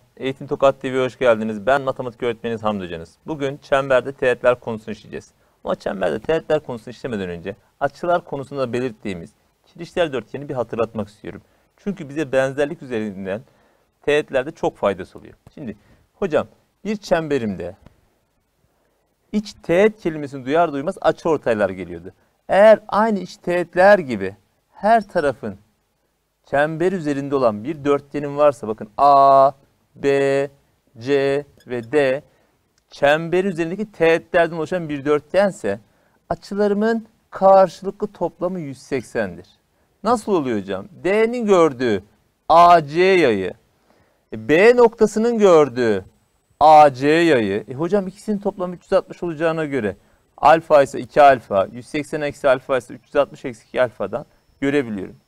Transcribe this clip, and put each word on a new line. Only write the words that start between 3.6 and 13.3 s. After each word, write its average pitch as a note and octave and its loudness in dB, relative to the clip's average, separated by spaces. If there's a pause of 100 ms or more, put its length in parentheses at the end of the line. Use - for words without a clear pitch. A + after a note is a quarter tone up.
teğetler B2 0
konusunu A2 -10
işleyeceğiz. - -16 (320)
Ama - -4
çemberde F#3 -6
teğetler D#3 -2
konusunu B2 -14
işlemeden G#2+ -8
önce F2 -10 (240)
açılar E3+ -4
konusunda C3+ -8
belirttiğimiz G#2+ -8 (340)
kirişler E3 -6
dörtgeni C3 -10
bir D3+ -8
hatırlatmak A2+ -6
istiyorum. - -18 (360)
Çünkü E3 -12
bize C#3 -8
benzerlik C3+ -2
üzerinden G#2+ -8 (600)